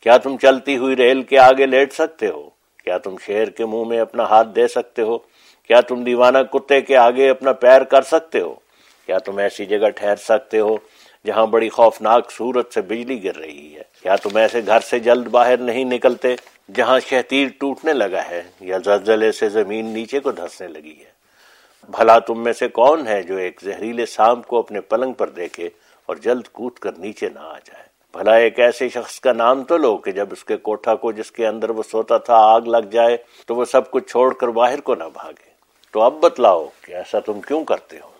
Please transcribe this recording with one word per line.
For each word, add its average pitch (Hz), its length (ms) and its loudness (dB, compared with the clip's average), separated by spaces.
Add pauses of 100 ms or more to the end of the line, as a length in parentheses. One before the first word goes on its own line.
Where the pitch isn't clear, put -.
کیا 117 120 8
تم 135 240 -2
چلتی 135 340 2
ہوئی 131 200 -2
ریل 127 260 4
کے 135 160 2
آگے 131 280 8
لیٹ 131 260 2
سکتے 156 360 -4
ہو؟ 76 200 -10 (360)
کیا 90 140 -4
تم 95 180 -10 (100)
شیر 104 240 -2
کے 113 160 -8
منہ 113 180 -6
میں 117 160 -4
اپنا 113 240 -4
ہاتھ 110 320 4
دے 120 120 2
سکتے 117 340 -6
ہو؟ 113 160 -2 (520)
کیا 117 100 8
تم 123 240 -2
دیوانہ 123 340 4 (140)
کتے 139 280 0
کے 131 180 2
آگے 123 320 4
اپنا 131 240 0
پیر 131 300 6
کر 135 200 4
سکتے 160 360 -2
ہو؟ 78 140 -8 (540)
کیا 92 100 -2
تم 98 200 -10
ایسی 101 280 -6
جگہ 104 300 0
ٹھہر 104 220 -4
سکتے 110 420 -2
ہو 107 160 0 (480)
جہاں 107 220 0
بڑی 113 220 0
خوفناک 113 640 2
صورت 120 420 -6
سے 113 80 -4
بجلی 117 420 -8
گر 92 120 -8
رہی 76 380 -20
ہے؟ 76 80 -20 (200)
کیا 95 140 0
تم 104 200 -6
ایسے 110 300 0
گھر 110 140 2
سے - 180 -4
جلد 117 300 0
باہر 120 320 2
نہیں 123 260 -4
نکلتے 123 480 0 (400)
جہاں 123 260 2
شہتیر 135 480 -2 (100)
ٹوٹنے 139 340 -4
لگا 98 320 -2
ہے 87 180 -12 (180)
یا 92 240 -6
زلزلے 107 480 0
سے 110 160 -4
زمین 107 380 -4
نیچے 113 340 -8
کو 135 120 -6
دھنسنے 90 360 -14
لگی 78 300 -20
ہے؟ - 100 -20 (800)
بھلا 113 300 4
تم 117 260 -4
میں 117 80 -2
سے 120 180 -6
کون 139 360 2
ہے 104 160 -4
جو 90 140 -8
ایک 90 280 -8
زہریلے 110 420 -8
سانپ 113 400 0
کو 120 120 -2
اپنے 107 220 -6
پلنگ 123 320 -4
پر 104 180 -6
دیکھے 85 380 -12 (420)
اور 87 120 -6
جلد 117 300 -2
کود 123 260 -12
کر 98 200 -10
نیچے 95 300 -10
نہ - 100 -14
آ - 200 -18
جائے۔ - 300 -20 (260)
بھلا 101 220 2
ایک 113 240 2
ایسے 120 280 2
شخص 113 320 -12
کا 127 120 0
نام 120 320 0
تو 170 120 -2
لو 131 200 2
کہ 98 160 -10
جب 98 200 -6
اس 95 120 -20
کے 107 140 -6
کوٹھا 107 360 -4
کو 113 180 -6
جس 107 180 -12
کے 117 160 -6
اندر 110 240 -6
وہ 110 200 -6
سوتا 110 300 -2
تھا 120 240 2
آگ 113 240 4
لگ 117 240 0
جائے 117 240 2 (320)
تو 117 60 -4
وہ 123 100 -2
سب 123 260 -2
کچھ 131 180 -4
چھوڑ 127 260 0
کر 123 180 -4
باہر 123 280 0
کو 135 140 -4
نہ 85 180 -12
بھاگے۔ - 360 -20 (460)
تو 107 80 2
اب 156 180 2
بتلاؤ 110 460 2 (180)
کہ 90 100 -20
ایسا 90 260 -6
تم 104 220 -10
کیوں 151 220 -6
کرتے - 340 -8
ہو؟ - 100 -20 (120)